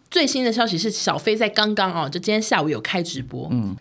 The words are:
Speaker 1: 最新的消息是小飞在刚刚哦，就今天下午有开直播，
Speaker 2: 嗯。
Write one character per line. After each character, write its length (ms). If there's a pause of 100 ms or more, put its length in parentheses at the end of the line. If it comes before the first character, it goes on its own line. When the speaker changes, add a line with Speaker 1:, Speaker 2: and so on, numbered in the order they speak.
(120)
Speaker 1:
最 120
新 200
的 80
消 120
息 140
是 100
小 300
飞 160
在 140
刚 260
刚 180
哦， 160
就 120
今 120
天 80
下 220
午 60
有 120
开 220
直 180
播， 300
Speaker 2:
嗯。 300